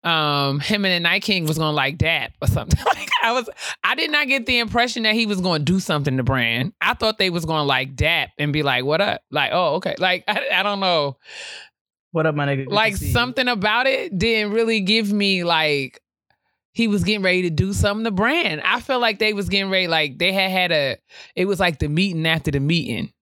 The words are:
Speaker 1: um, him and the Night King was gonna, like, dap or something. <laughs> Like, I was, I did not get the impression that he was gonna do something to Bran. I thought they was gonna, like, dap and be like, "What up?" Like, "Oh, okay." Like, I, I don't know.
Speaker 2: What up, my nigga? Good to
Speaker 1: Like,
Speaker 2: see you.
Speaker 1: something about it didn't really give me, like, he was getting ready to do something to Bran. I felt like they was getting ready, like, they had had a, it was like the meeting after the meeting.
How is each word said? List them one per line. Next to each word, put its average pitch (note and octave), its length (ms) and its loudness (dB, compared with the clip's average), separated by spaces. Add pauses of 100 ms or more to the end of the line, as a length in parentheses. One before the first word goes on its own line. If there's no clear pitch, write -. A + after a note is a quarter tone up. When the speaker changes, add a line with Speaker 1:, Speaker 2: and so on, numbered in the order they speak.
Speaker 1:
um, C#3+ 580 0
him G3+ 260 -2
and F#3 80 2
the F3 60 0
Night F3 220 2
King F#3 220 0
was D#3 140 -2
gonna, D#3 180 0
like, C#3 220 0
dap D#3+ 420 0
or C#3 80 -2
something. - 320 -4
<laughs> - 140 0
Like, - 160 -8 (120)
I A3+ 100 2
was, B3+ 180 -2 (340)
I G#3+ 120 0
did D#4 140 -2
not D4 180 0
get C4 180 0
the B3 120 2
impression A#3 440 0
that G#3+ 120 2
he A3+ 120 2
was G3+ 160 -2
gonna E3+ 200 0
do F3 160 2
something D3 380 0
to C3 60 2
Bran. B2 580 0
I G3+ 140 2
thought A3 240 -2
they F#3+ 100 2
was E3+ 160 -2
gonna, D#3 200 0
like, C3+ 320 0
dap D#3 420 0
and D3 120 0
be D3 120 0
like, B2+ 240 0
"What D#3+ 160 2
up?" - 180 -2 (100)
Like, C#3 220 0
"Oh, E3 220 0
okay." F3+ 240 -4
Like, F3+ 280 0
I, G#3+ 160 -2 (120)
I F#3 80 2
don't G3+ 180 -2
know. D#3+ 380 0 (920)
Speaker 2:
What D#3+ 140 0
up, D#3 80 2
my D3 120 -2
nigga? C#3 180 -2
Good C3 60 -10
to G3 40 -2
Speaker 1:
Like, G#3+ 220 2
Speaker 2:
see - 120 -4
you. - 40 0
Speaker 1:
something B3 340 0
about A3+ 400 0
it C4+ 320 -2
didn't G#3+ 360 0
really A3+ 260 2
give G3+ 320 2
me, G3 320 2
like, D3+ 560 0 (720)
he A#3 160 0
was G3+ 160 2
getting G#3 180 0
ready F#3 200 2
to F3 80 0
do F#3 240 0
something G#3 300 0
to A3+ 60 0
Bran. G#3+ 500 0
I A3 200 0
felt B3+ 220 0
like A3 160 0
they G#3+ 160 2
was G3+ 160 -4
getting G3 200 0
ready, F#3 160 2
like, D#3 320 0
they F3+ 140 0
had F#3+ 180 0
had F#3 220 0
a, C#3+ 240 0 (400)
it F3+ 80 0
was F#3+ 160 -2
like F3 180 2
the D#3 100 -2
meeting E3 380 0
after D#3+ 240 0
the C#3 100 4
meeting. D3 600 -2